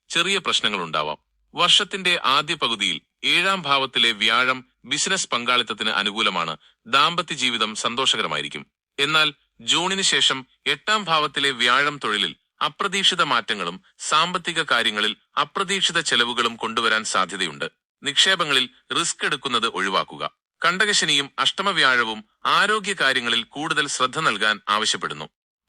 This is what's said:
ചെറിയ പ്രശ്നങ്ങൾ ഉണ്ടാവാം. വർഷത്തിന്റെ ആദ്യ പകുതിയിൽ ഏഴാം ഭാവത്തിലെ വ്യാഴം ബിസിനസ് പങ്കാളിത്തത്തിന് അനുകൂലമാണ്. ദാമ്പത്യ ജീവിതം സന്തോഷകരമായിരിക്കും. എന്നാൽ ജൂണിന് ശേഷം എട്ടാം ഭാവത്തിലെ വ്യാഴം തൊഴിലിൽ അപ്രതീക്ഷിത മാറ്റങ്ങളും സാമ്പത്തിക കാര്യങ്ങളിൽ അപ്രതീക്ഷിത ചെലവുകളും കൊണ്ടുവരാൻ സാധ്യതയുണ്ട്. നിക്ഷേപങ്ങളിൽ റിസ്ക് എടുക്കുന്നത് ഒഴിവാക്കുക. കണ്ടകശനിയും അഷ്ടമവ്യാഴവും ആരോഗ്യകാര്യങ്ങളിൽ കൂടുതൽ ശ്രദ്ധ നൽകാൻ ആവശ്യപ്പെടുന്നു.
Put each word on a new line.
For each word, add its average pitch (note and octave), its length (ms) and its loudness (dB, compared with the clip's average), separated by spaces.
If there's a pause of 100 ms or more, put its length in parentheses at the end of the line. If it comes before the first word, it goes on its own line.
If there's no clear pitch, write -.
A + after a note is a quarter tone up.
ചെറിയ F#3 300 0
പ്രശ്നങ്ങൾ G#2+ 440 0
ഉണ്ടാവാം. D#2 360 -2 (360)
വർഷത്തിന്റെ F3+ 680 2
ആദ്യ D3 300 2
പകുതിയിൽ G2+ 460 -2 (240)
ഏഴാം F3+ 380 2
ഭാവത്തിലെ C3 500 2
വ്യാഴം A#2+ 520 2 (200)
ബിസിനസ് D3+ 440 -2
പങ്കാളിത്തത്തിന് A#2 640 0
അനുകൂലമാണ്. G2 680 0 (300)
ദാമ്പത്യ D#3+ 480 2
ജീവിതം A#2 400 0
സന്തോഷകരമായിരിക്കും. F#2 920 -2 (320)
എന്നാൽ D3+ 360 2 (260)
ജൂണിന് E3+ 420 0
ശേഷം C#3+ 440 2 (200)
എട്ടാം G3 380 0
ഭാവത്തിലെ D3+ 460 0
വ്യാഴം C3 540 2
തൊഴിലിൽ G2+ 320 0 (280)
അപ്രതീക്ഷിത F#3 580 0
മാറ്റങ്ങളും G#2+ 600 -2 (160)
സാമ്പത്തിക E3+ 640 0
കാര്യങ്ങളിൽ A2 540 0 (240)
അപ്രതീക്ഷിത F3 600 -2
ചെലവുകളും A#2+ 560 0
കൊണ്ടുവരാൻ A2+ 480 0
സാധ്യതയുണ്ട്. F2 680 -2 (320)
നിക്ഷേപങ്ങളിൽ C#3+ 640 0 (300)
റിസ്ക് E3+ 280 -2
എടുക്കുന്നത് B2 400 -2
ഒഴിവാക്കുക. E2+ 640 -2 (340)
കണ്ടകശനിയും E3+ 760 0
അഷ്ടമവ്യാഴവും C3 840 2 (200)
ആരോഗ്യകാര്യങ്ങളിൽ D3+ 960 0
കൂടുതൽ D3 440 -4
ശ്രദ്ധ B2+ 320 -2
നൽകാൻ G#2+ 500 0
ആവശ്യപ്പെടുന്നു. F2 600 -2 (400)